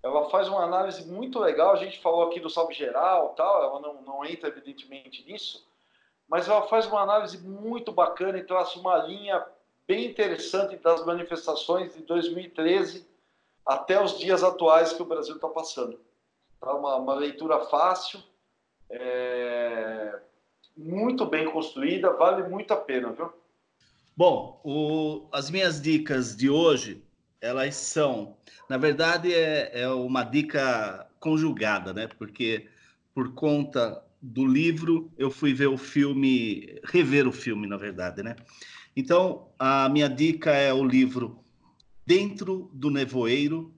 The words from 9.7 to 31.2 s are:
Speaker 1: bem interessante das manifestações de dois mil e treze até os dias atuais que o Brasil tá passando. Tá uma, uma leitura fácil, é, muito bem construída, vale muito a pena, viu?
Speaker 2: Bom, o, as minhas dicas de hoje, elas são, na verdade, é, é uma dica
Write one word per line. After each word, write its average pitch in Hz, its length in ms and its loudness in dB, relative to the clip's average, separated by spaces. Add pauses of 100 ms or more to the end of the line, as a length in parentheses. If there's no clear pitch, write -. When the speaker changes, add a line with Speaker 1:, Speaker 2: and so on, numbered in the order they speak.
Speaker 1:
bem 226 220 0
interessante 196 680 -2
das 165 280 2
manifestações 170 920 -4
de 160 80 -20
dois 170 300 -2
mil 180 120 -8
e - 40 -18
treze 170 560 0 (600)
até 180 340 2
os 190 180 0
dias 185 260 2
atuais 165 480 6
que - 100 -6
o 170 40 -6
Brasil 151 320 -6
tá 165 100 -6
passando. 131 500 -8 (640)
Tá 131 120 -6
uma, 139 240 -2
uma 131 180 -2
leitura 147 520 -2
fácil, 180 560 0 (680)
é, 120 1300 -4 (580)
muito 202 500 -2
bem 156 240 -2
construída, 160 640 0
vale 175 360 2
muito 208 240 -4
a 196 40 2
pena, 123 360 -4
viu? 165 180 -10 (840)
Speaker 2:
Bom, - 480 2
o, 151 680 -2
as 139 200 -6
minhas 170 300 0
dicas 143 560 0
de 131 140 4
hoje, 143 520 2 (380)
elas 135 360 -2
são, 131 600 -2 (320)
na 131 80 -2
verdade, 165 560 2
é, 151 500 0
é 127 60 -2
uma 127 360 0
dica 120 840 -2 (140)